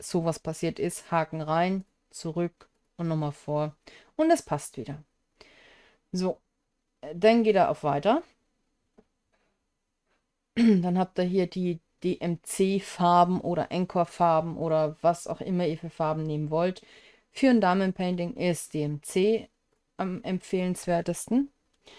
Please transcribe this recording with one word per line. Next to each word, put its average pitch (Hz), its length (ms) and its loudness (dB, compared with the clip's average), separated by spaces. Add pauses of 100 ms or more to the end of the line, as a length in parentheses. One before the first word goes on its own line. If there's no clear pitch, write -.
sowas 165 400 -4
passiert 165 400 -6
ist, - 320 -6
Haken 160 280 -2
rein, 175 440 0 (260)
zurück 170 580 -6 (280)
und 170 100 -6
nochmal 156 240 -2
vor. 151 460 -6 (400)
Und 320 160 4
es 330 100 2
passt - 340 -6
wieder. 151 280 -12 (1080)
So, 185 300 -4 (640)
äh, 151 120 -12
dann 220 300 4
geht 214 100 4
er 170 160 4
auf - 140 -6
Weiter. 156 400 2 (2250)
<clears throat> - 0 -
Dann 185 420 4
habt 185 200 0
ihr 185 60 2
hier 180 220 0
die 175 340 -4 (220)
D-M-C-Farben 180 1400 2
oder 170 300 -2
Encore-Farben 170 840 0
oder 156 440 0
was 165 280 0
auch - 140 -8
immer 180 240 -2
ihr 156 120 -2
für 165 120 -12
Farben 156 340 -4
nehmen 151 260 -4
wollt. 175 340 -2 (460)
Für - 200 2
ein 240 100 6
Damenpainting 185 760 0
ist - 400 -2
D-M-C 156 760 0 (480)
am 185 260 -6
empfehlenswertesten. 180 1300 -2 (460)